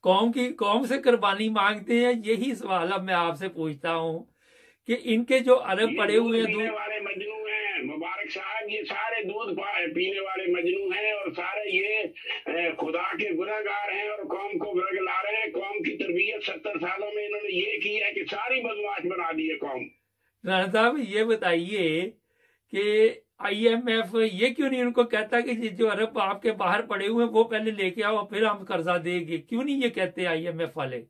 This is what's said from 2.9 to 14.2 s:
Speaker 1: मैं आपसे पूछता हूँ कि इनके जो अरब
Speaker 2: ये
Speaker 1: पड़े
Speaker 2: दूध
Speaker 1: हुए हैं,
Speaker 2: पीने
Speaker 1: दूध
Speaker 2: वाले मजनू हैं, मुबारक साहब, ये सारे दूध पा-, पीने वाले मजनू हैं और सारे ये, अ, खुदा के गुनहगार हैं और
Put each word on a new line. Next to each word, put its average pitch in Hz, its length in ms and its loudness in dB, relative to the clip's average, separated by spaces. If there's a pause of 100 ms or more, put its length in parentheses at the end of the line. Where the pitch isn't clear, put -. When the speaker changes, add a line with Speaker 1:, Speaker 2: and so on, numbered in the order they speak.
Speaker 1:
मैं 185 120 0
आपसे 170 340 0
पूछता 160 420 -4
हूँ 165 440 -4 (520)
कि 233 80 2
इनके 240 460 4
जो 254 140 8
अरब 214 360 2
Speaker 2:
ये - 80 -2
Speaker 1:
पड़े 208 160 4
Speaker 2:
दूध 233 100 8
Speaker 1:
हुए 226 140 2
हैं, 220 80 4
Speaker 2:
पीने 214 200 0
Speaker 1:
दूध 214 80 -4
Speaker 2:
वाले 214 260 -6
मजनू 214 480 -8
हैं, 415 340 -4
मुबारक 160 480 -6
साहब, 208 400 -6
ये 214 140 -4
सारे 214 400 -4
दूध 202 320 -4
पा-, 190 320 -4
पीने 190 320 -2
वाले 190 260 -4
मजनू 180 440 0
हैं 208 220 -2
और 190 200 -6
सारे 196 380 -6
ये, 208 420 -2 (360)
अ, 170 260 -2
खुदा 160 400 -4
के 185 200 -4
गुनहगार 403 560 -4
हैं 415 200 -4
और 403 140 -8